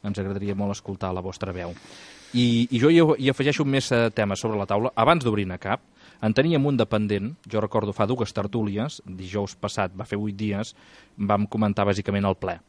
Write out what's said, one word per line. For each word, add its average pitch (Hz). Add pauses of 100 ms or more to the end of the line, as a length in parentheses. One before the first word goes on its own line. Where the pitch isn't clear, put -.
Ens 101
agradaria 98
molt 101
escoltar 95
la 90
vostra 92
veu. 87 (640)
I, 120
i 120
jo 147
hi, 170 (240)
hi 135
afegeixo 143
més, 135
eh, 117
temes 101
sobre 110
la 98
taula. 107
Abans 143
d'obrir-ne 101
cap, 101 (420)
en 110
teníem 143
un 143
de 110
pendent, 107 (120)
jo 107
recordo 104
fa 104
dues 120
tertúlies, 104
dijous 95
passat, 95
va 92
fer 104
vuit 104
dies, 104 (420)
vam 104
comentar 104
bàsicament 101
el 95
ple. 90 (100)